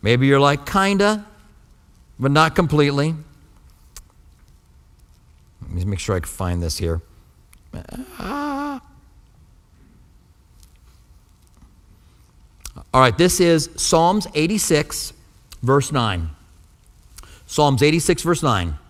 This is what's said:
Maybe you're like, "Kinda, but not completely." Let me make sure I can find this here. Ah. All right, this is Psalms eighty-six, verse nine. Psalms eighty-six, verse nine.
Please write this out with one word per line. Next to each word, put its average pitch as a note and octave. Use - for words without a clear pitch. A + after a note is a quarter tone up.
Maybe B2
you're C#3
like, C#3+
"Kinda, G3+
but C3
not D3+
completely." D3
Let D2
me F2
make G2+
sure G2
I -
can -
find F2+
this E2
here. E2
Ah. C#4+
All C3
right, C3
this F3
is E3
Psalms F3
eighty-six, D#3+
verse C3+
nine. G2
Psalms C#3
eighty-six, D#3
verse E3
nine. F2+